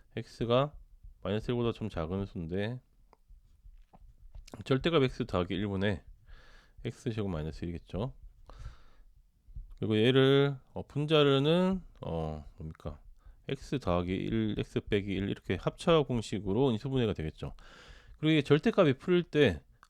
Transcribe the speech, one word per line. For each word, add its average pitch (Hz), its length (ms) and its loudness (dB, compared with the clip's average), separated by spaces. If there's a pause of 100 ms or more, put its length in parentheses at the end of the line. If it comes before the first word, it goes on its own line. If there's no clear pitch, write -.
(140)
x가 123 580 -2 (500)
마이너스 104 280 -4
일보다 120 220 0
좀 107 160 -6
작은 90 380 -4
수인데 98 520 -6 (1900)
절대값 143 380 2
x 127 240 -2
더하기 92 280 -2
일분의 98 480 -2 (800)
x제곱 113 460 -6
마이너스 78 340 -6
일이겠죠. 90 480 -8 (1700)
그리고 107 200 0
얘를, 135 580 4 (160)
어, - 140 -10
분자로는, 151 960 2 (180)
어, - 560 -6
뭡니까? 78 420 -12 (480)
x - 320 -6
더하기 90 320 0
일, 104 460 -2
x 113 320 -4
빼기 101 240 0
일 95 160 -2
이렇게 101 280 -4
합차 160 460 2
공식으로 117 680 0
인수분해가 120 400 0
되겠죠. 78 400 -6 (640)
그리고 156 160 2
이게 151 100 4
절대값이 151 520 4
풀릴 175 300 2
때, 113 360 4 (300)